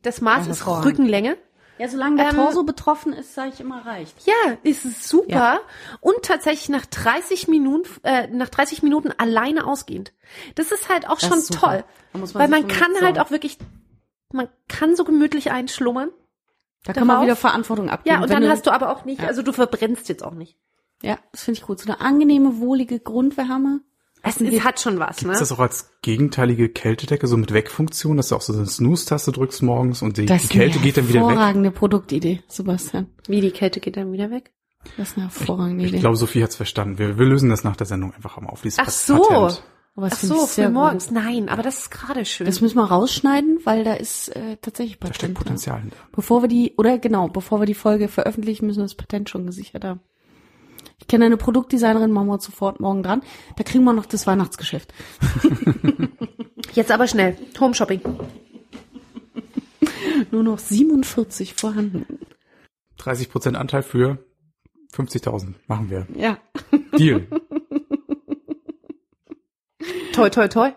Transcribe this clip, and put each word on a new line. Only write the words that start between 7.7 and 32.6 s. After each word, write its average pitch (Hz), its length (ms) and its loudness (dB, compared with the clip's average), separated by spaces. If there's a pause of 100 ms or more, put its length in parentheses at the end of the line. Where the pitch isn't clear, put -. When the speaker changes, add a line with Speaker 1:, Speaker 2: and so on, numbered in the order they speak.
Speaker 1:
äh, 254 240 0
nach 247 220 -4
dreißig - 340 -2
Minuten 294 340 2
alleine 233 480 0
ausgehend. 262 480 -8 (420)
Das 320 160 -4
ist - 180 -6
halt 359 200 0
auch 320 100 0
Speaker 2:
Das - 100 -2
Speaker 1:
schon 339 100 4
Speaker 2:
ist 320 80 -4
super. 170 120 -6
Speaker 1:
toll. 190 240 2 (300)
Speaker 2:
Da 185 60 -8
muss 190 160 -10
man 214 60 2
Speaker 1:
Weil 285 80 6
Speaker 2:
sich - 20 4
Speaker 1:
man 311 120 4
Speaker 2:
um 196 40 -4 (100)
Speaker 1:
kann 349 140 2
Speaker 2:
nichts 370 140 2
Speaker 1:
halt 359 100 4
Speaker 2:
sorgen. 302 120 0
Speaker 1:
auch - 40 -8
wirklich, 302 260 -6 (760)
man 262 160 -4 (200)
kann 320 280 2
so 359 80 0
gemütlich 302 480 2
einschlummern. 254 580 -4 (720)
Speaker 2:
Da - 100 -8
kann 247 140 2
man 247 80 6
Speaker 1:
Darauf. 247 100 4
Speaker 2:
wieder 240 100 4
Verantwortung 226 540 -2
abgeben, - 260 0
Speaker 1:
Ja, 190 80 0
und 254 60 -2
Speaker 2:
wenn 302 80 4
Speaker 1:
dann - 60 4
Speaker 2:
du - 60 4
Speaker 1:
hast 302 180 2
du 277 40 4
aber 254 200 0
auch 269 140 -8
nicht, 269 160 -8
Speaker 2:
Ja. 170 60 -4
Speaker 1:
also 254 160 -4
du 254 100 -2
verbrennst 233 560 -2
jetzt - 140 -6
auch 165 100 -12
nicht. 165 240 -18 (460)
Speaker 2:
Ja, 208 140 -4 (140)
das - 120 -18
finde 226 160 -4
ich - 60 -20
gut. 190 140 -8
So 214 120 -8
eine - 100 -8
angenehme, 277 580 4
wohlige 247 400 -2
Grundwärme. 269 840 -2 (420)
Speaker 1:
Es - 120 -4
Speaker 2:
Hatten 226 100 0
Speaker 1:
ist, 233 60 0
Speaker 2:
wir 226 120 2
Speaker 1:
hat 247 160 0
schon 196 200 -2
was, 160 180 -4
Speaker 3:
Gibt's - 60 -8 (100)
Speaker 1:
ne? 208 60 0
Speaker 3:
das 139 120 -2
auch 123 60 -6
als - 320 -2 (140)
gegenteilige 120 680 2
Kältedecke, 131 560 -2
so 120 120 2
mit 104 160 0
Wegfunktion, 156 640 0
dass 131 120 0
du 110 60 2
auch - 60 -4
so 110 120 -4
eine 104 140 -2
Snooze-Taste 147 640 0
drückst 131 320 -2
morgens 123 400 0
und 104 140 -2
die, 107 100 0
Speaker 2:
Das 180 140 4
Speaker 3:
die - 40 -2
Speaker 2:
ist - 80 -2
eine 196 120 6
Speaker 3:
Kälte 165 140 2
geht 139 180 2
dann 123 120 2
wieder 165 120 6
weg? 233 80 4
Speaker 2:
hervorragende 202 420 4
Produktidee, 185 760 0
Sebastian. 185 600 -6 (200)